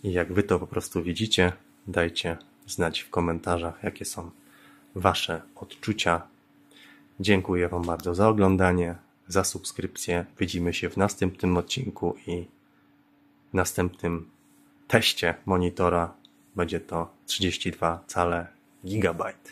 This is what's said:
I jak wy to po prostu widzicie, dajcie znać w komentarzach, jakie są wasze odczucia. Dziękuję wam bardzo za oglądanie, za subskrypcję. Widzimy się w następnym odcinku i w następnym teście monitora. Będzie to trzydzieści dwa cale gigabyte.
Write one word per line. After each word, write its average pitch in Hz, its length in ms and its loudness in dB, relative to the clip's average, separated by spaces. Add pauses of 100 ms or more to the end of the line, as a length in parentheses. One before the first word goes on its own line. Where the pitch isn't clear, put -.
I 98 100 -2
jak 87 200 0
wy 98 100 4
to 92 160 2
po 90 80 -4
prostu - 360 -6
widzicie, 90 500 2 (340)
dajcie 85 500 -2 (300)
znać 85 340 -2
w - 100 -16
komentarzach, 85 720 -2
jakie 104 220 -8
są 85 260 -10 (640)
wasze 90 480 0 (120)
odczucia. 90 680 -2 (1000)
Dziękuję 92 480 2
wam 87 140 -2
bardzo 85 320 -4
za 101 140 6
oglądanie, 92 680 4 (340)
za 92 160 2
subskrypcję. - 840 -6 (120)
Widzimy 87 360 -2
się 85 160 -4
w - 60 -8
następnym 95 600 2
odcinku 92 600 -4 (100)
i 87 200 -6 (1040)
w - 40 -10
następnym 87 760 0 (580)
teście - 460 2 (120)
monitora. 87 680 2 (420)
Będzie 85 240 -2
to 85 300 -6 (160)
trzydzieści 92 440 -2
dwa 85 360 -2
cale 85 400 0 (400)
gigabyte. 95 640 -2